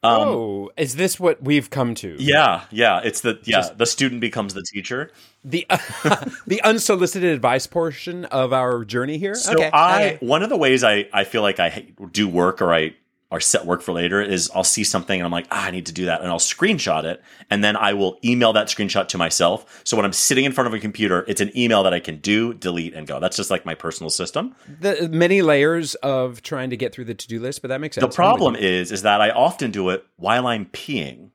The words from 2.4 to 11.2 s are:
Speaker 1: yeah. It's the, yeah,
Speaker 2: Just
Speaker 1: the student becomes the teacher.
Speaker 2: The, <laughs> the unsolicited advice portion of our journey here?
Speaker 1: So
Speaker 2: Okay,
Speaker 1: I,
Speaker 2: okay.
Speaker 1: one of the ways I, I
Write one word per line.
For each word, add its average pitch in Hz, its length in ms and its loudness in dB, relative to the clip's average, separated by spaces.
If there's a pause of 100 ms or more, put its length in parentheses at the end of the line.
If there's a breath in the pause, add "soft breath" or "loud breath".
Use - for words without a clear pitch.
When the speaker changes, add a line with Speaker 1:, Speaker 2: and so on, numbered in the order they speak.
Speaker 1:
yeah. 107 320 4
It's 110 180 -4
the, 117 220 -2
yeah, 110 140 2
Speaker 2:
Just 87 200 -2
Speaker 1:
the 113 80 2
student 123 340 -2
becomes 107 360 -4
the 95 80 -10 (100)
teacher. 123 380 -8 (320 soft breath)
Speaker 2:
The, 143 240 -4
<laughs> - 800 -2
the 202 160 0
unsolicited 185 720 2
advice 127 340 0
portion 170 580 -6
of 131 260 0
our 123 320 0
journey 123 360 -4
here? 202 160 -4
Speaker 1:
So 175 180 -2
Speaker 2:
Okay, 160 180 4
Speaker 1:
I, 180 340 6 (100)
Speaker 2:
okay. 135 100 -8
Speaker 1:
one 147 180 2
of 220 60 -4
the 262 80 0
ways 131 260 4
I, 104 300 4
I 101 100 2